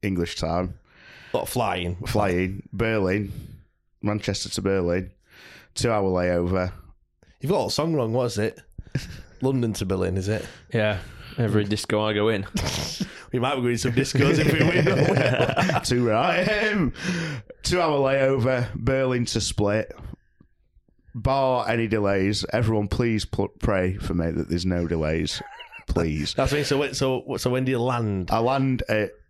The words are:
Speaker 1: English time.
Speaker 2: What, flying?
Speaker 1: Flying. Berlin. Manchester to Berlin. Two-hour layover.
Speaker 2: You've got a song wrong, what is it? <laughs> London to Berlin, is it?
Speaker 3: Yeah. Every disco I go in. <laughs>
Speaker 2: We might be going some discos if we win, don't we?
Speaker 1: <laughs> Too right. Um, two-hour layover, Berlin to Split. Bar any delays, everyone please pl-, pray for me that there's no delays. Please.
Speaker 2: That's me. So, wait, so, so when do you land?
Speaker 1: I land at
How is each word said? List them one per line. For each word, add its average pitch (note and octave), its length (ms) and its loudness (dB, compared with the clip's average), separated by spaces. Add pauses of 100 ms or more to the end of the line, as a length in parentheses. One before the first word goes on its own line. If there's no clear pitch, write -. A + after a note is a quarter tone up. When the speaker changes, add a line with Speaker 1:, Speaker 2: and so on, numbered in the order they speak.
Speaker 1:
English F2+ 360 -2
time. F2 420 -2 (540)
Speaker 2:
What, - 160 -2
flying? F2+ 480 -2 (100)
Speaker 1:
Flying. F#2+ 680 0
Berlin. G2+ 580 0 (720)
Manchester G#2 480 -2
to - 140 -6
Berlin. F#2 480 0 (640)
Two-hour G#2+ 340 0
layover. F2+ 640 0 (680)
Speaker 2:
You've C#3 120 -2
got C3+ 140 0
a - 40 -4
song D#3+ 240 0
wrong, A#2 200 0
what B2 100 2
is G#2 140 -4
it? G#2+ 200 -2 (420)
<laughs> - 420 -14
London B2+ 320 2
to G2+ 120 -4
Berlin, F#2 300 0
is F#2+ 120 -2
it? G#2+ 160 -2 (280)
Speaker 3:
Yeah. G#2+ 260 2 (380)
Every G#2+ 260 2
disco G#2 400 0
I G#2+ 120 0
go G#2 160 2
in. G2+ 200 -2
<laughs> - 60 -6 (720)
Speaker 2:
We B2+ 100 -2
might C3+ 160 0
be C3 40 -2
going A#2+ 160 2
some B2 160 0
discos C#3 460 4
if D3+ 120 4
we - 160 4
win, E3+ 200 4
don't C#3+ 920 2
we? - 40 2
Speaker 1:
<laughs> - 40 -12
Too B2 240 2
right. E3 360 2 (280)
Um, F3+ 220 0 (680)
two-hour D#3+ 360 2
layover, C3+ 760 2
Berlin B2+ 520 2
to A2+ 160 0
Split. G#2 500 0 (1200)
Bar C3 540 2
any A2+ 200 2
delays, G2+ 640 2
everyone A2 340 2
please A#2 380 0
pl-, - 240 -2
pray F#2+ 480 0
for F#2 180 -4
me E2 160 0
that E2 180 -2
there's F2 180 -2
no F2 200 0
delays. D#2+ 560 -2 (440)
Please. D#2 480 -2
Speaker 2:
That's C3 180 2
me. D3 120 0
So, C#3 140 0
wait, C3+ 180 -2
so, C3 280 0 (140)
so B2+ 120 0
when B2+ 140 0
do B2+ 80 0
you B2+ 80 0
land? A2+ 500 0
Speaker 1:
I A2+ 80 2
land C3 500 2
at G#2+ 240 0 (160)